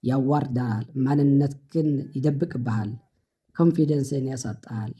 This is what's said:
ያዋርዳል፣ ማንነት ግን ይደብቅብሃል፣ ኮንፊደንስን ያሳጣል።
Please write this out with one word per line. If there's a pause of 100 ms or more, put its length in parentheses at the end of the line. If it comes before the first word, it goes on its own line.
ያዋርዳል፣ (120)
ማንነት (140)
ግን (240)
ይደብቅብሃል፣ (680)
ኮንፊደንስን
ያሳጣል።